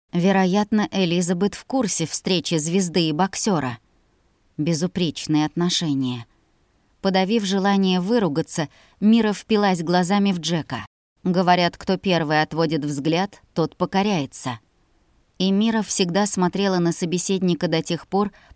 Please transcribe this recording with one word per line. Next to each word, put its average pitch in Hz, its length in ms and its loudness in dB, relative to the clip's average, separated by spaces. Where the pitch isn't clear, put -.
Вероятно, 196 760 2
Элизабет 180 640 0
в - 120 -14
курсе 214 420 -2
встречи - 480 -2
звезды 170 540 0
и - 20 0
боксёра. 156 680 -2
Безупречные 156 920 -2
отношения. 139 840 -2
Подавив 190 420 2
желание 190 560 2
выругаться, 175 720 -2
Мира 214 320 6
впилась 196 500 2
глазами 196 480 2
в 175 80 -4
Джека. 156 460 -4
Говорят, 175 540 2
кто 190 200 -2
первый 160 440 2
отводит 156 420 -2
взгляд, 156 580 -2
тот 160 220 -2
покоряется. 170 840 -2
И 190 140 0
Мира 220 320 0
всегда 190 420 0
смотрела 190 540 0
на 170 120 2
собеседника 175 760 -2
до 160 160 0
тех - 240 -6
пор, 202 240 -2